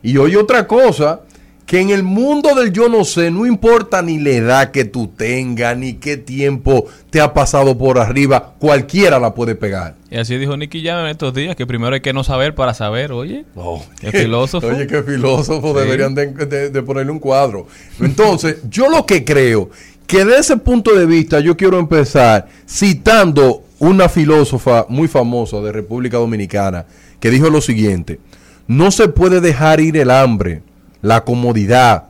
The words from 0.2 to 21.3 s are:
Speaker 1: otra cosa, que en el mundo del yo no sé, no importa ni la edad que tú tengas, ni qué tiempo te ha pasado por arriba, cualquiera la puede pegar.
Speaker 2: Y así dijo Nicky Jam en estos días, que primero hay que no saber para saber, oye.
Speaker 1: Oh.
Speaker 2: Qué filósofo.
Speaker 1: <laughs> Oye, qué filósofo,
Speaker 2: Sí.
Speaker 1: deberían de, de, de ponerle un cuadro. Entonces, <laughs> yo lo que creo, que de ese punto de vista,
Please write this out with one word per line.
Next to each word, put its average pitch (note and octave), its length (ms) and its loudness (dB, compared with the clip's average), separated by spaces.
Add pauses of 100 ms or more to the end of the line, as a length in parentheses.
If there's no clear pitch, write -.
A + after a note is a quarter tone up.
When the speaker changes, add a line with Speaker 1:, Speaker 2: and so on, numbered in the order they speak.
Speaker 1:
otra G#3+ 300 2
cosa, E3 540 2 (440)
que F3+ 160 0
en G3 100 0
el G3 120 0
mundo C#4+ 520 0
del A#3+ 180 0
yo A#3 160 2
no A3 160 2
sé, E3+ 240 -2
no F#3+ 160 -2
importa A3+ 560 2
ni E3 160 -4
la D3 140 -2
edad B2+ 400 2
que C3+ 140 -2
tú A2 220 -8
tengas, A#2+ 720 -6
ni B2+ 160 -10
qué D3 240 -8
tiempo C3+ 680 -2 (260)
te D3+ 100 2
ha D3 120 2
pasado C3+ 440 2
por B2+ 220 2
arriba, C3 600 0
cualquiera D3+ 600 2
la A2+ 160 -2
puede A#2 200 -4
pegar. F#2 400 -8 (140)
Speaker 2:
Y A#2 80 -10
así A#2 200 -6
dijo C#3 200 -4
Nicky D3+ 260 -12
Jam E3+ 180 -4
en D#3+ 100 -6
estos D3+ 220 -6
días, D3+ 220 -6
que B2 120 -8
primero A#2+ 260 -4
hay C3+ 80 -4
que C3+ 120 -4
no C3+ 100 -4
saber C#3 320 -2
para B2+ 180 -2
saber, A#2 380 -6
oye. E3+ 340 -10 (100)
Speaker 1:
Oh. E2+ 300 -10 (160)
Speaker 2:
Qué G#2+ 100 -10
filósofo. A#2+ 560 -2
Speaker 1:
<laughs> B2 80 -2
Oye, C#3 120 -6
qué D3+ 160 -4
filósofo, C#3 760 -2
Speaker 2:
Sí. - 80 0
Speaker 1:
deberían C3+ 300 -2
de, C#3+ 120 -2
de, C#3 440 -6
de C3+ 100 -4
ponerle C3+ 300 -6
un D#3 80 -8
cuadro. C3 480 -2 (320)
Entonces, E3 640 0
<laughs> A#2 60 -12
yo B3+ 200 0
lo D#4+ 160 2
que E3+ 180 0
creo, B2 460 2 (380)
que F#3+ 180 4
de A#3+ 140 4
ese D4+ 180 2
punto A3+ 380 2
de F3+ 100 4
vista, D#3+ 340 2